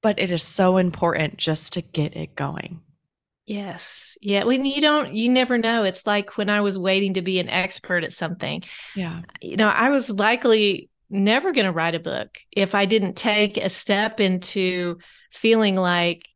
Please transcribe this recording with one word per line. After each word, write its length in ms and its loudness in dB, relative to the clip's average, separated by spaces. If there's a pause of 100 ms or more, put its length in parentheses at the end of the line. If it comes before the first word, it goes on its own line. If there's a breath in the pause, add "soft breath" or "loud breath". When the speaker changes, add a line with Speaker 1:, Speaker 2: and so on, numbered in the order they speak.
Speaker 1:
but 160 2
it 100 0
is 140 0
so 340 4
important 600 0
just 360 -2
to 80 -4
get 340 -4
it 200 -10
going. 460 -8 (640)
Speaker 2:
Yes. 760 -12
Yeah. 240 0
When 180 2
you 180 -2
don't, 320 2
you 140 0
never 300 4
know. 260 2
It's 240 -2
like 300 -2
when 120 -2
I 120 2
was 180 0
waiting 360 2
to 60 0
be 200 0
an 80 -6
expert 560 -2
at 80 -8
something. 500 -6 (320 loud breath)
Speaker 1:
Yeah. 280 -8 (180)
Speaker 2:
You 160 -8
know, 100 4
I 220 2
was 200 0
likely 800 2 (200)
never 420 2
gonna 220 2
write 200 0
a 60 -4
book 400 -8 (140)
if 200 0
I 120 4
didn't 320 2
take 400 0
a 100 -2
step 540 -2
into 760 -2 (320 soft breath)
feeling 460 4
like 500 0 (100)